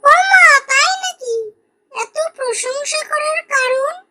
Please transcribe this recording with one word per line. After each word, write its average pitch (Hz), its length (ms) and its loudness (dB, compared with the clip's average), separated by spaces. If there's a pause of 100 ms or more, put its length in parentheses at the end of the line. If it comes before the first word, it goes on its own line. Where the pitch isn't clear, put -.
ও 554 80 6 (100)
মা, 762 220 4 (220)
তাই 554 300 2
নাকি? 719 380 -8 (580)
এত 453 240 -10 (180)
প্রশংসা 539 720 -6
করার 622 440 -4
কারণ? 539 460 -2 (160)